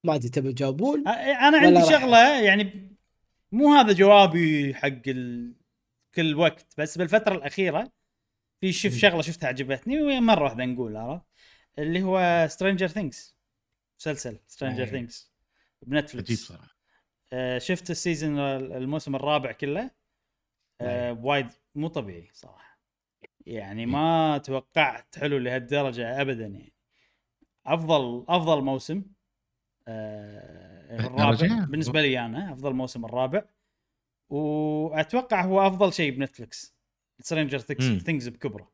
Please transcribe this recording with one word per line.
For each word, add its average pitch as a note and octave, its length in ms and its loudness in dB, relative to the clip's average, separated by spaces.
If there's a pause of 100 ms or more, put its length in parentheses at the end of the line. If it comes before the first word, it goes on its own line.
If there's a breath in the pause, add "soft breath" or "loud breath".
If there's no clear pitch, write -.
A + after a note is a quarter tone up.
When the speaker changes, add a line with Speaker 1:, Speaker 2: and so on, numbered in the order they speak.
Speaker 1:
ما D#3+ 120 2
أدري B2 140 -4
تبي C3+ 240 -4
تجاوبون E3+ 540 -2
Speaker 2:
آه، G#3 40 -2
إيه، B3+ 360 2
أنا D4+ 100 8
Speaker 1:
ولا D4 100 10
Speaker 2:
عندي - 120 10
Speaker 1:
راح D4 220 8
Speaker 2:
شغلة، B3 400 8
يعني G3+ 500 2 (600)
مو D4 220 6
هذا A3+ 200 8
جوابي E3+ 800 6
حق C3+ 340 -4
ال-، A#2+ 460 -8 (640)
كل D#3+ 200 0
وقت، D#3+ 420 0
بس E3 200 -6
بالفترة F#3+ 380 0
الأخيرة F3 560 -4 (720)
في F#3+ 120 -2
شف-، F#3+ 200 -2
Speaker 1:
مم. B2 40 -4
Speaker 2:
شغلة E3+ 240 4
شفتها E3 260 -6
عجبتني، C3+ 540 -4
ومرة A#3 420 2
واحدة B2+ 220 -4
نقول، A#2+ 320 -6
عرفت؟ B2+ 280 -10 (540 soft breath)
اللي E3 240 -2
هو F3+ 480 2
Stranger F#3+ 380 -2
Things. E3 440 -10 (640)
مسلسل C3+ 400 -8 (160)
Stranger B2+ 240 -6
Speaker 1:
أيه. A#2+ 280 -6
Speaker 2:
Things - 280 -20 (460)
بنتفلكس. C3 500 -6
Speaker 3:
عجيب A2 60 -2
صراحة. - 380 -18 (580)
Speaker 2:
آه، B2+ 240 -4
شفت F3 320 -6
السيزون D#3 500 -4
ال-، C3+ 340 -6
الموسم C#3 420 -6
الرابع C#3+ 360 -6
كله. D#3+ 400 -8 (920)
آه، B2 300 -6
Speaker 1:
أيه. A#2 100 -12
Speaker 2:
وايد C3+ 260 -2 (280)
مو D3+ 120 -4
طبيعي G2 460 -10
صراحة. - 460 -20 (640)
يعني G#2+ 400 -10
Speaker 3:
مم. A#2+ 60 -4
Speaker 2:
ما D#3 460 2
توقعت C3+ 840 -4
حلو C#3+ 180 -2
لهالدرجة B2+ 840 -4
أبدًا B2+ 240 -6
يعني. G2+ 280 -16 (920)
أفضل، D3 640 -2
أفضل D#3+ 320 0
موسم. C#3 420 -6 (840)
آه، G#2 1120 -16
Speaker 3:
لهالدرجة؟ C3 480 2
Speaker 2:
الرابع G#3+ 200 0
بالنسبة D3+ 360 -2
لي C3 240 0
أنا، D3 280 -8
أفضل C3 200 -6
موسم B2+ 320 -6
الرابع. B2+ 380 -2 (840)
وأتوقع D3+ 1160 -2
هو F#3+ 220 4
أفضل F#3 260 2
شيء D3+ 180 -2
بنتفلكس. - 640 -10 (480)
Stranger D3 360 -4
Things، B2+ 220 -8
Speaker 3:
مم. A#2+ 180 0
Speaker 2:
Things B2 300 -4
بكبره. A#2 440 -12